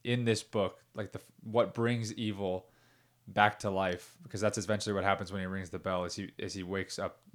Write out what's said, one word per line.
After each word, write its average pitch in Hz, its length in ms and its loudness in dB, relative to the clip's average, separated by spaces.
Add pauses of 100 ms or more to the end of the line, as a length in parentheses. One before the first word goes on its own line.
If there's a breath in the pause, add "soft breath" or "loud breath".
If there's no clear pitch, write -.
in 123 200 2
this 113 180 4
book, - 400 -2 (120)
like, 104 180 -6
the, - 80 -10 (220)
what 113 320 2
brings 117 400 0
evil 98 540 -2 (580 soft breath)
back 104 340 4
to 104 100 0
life, 95 520 0
because 98 200 -6
that's 104 160 2
eventually 104 340 -2
what 98 120 0
happens 98 280 2
when 101 80 -4
he 92 60 -4
rings 92 240 -6
the 92 80 -8
bell, 90 260 -2
is 85 100 -6
he, 98 220 -8
is 92 160 -6
he 95 100 -8
wakes 92 360 -4
up 92 220 -6 (140)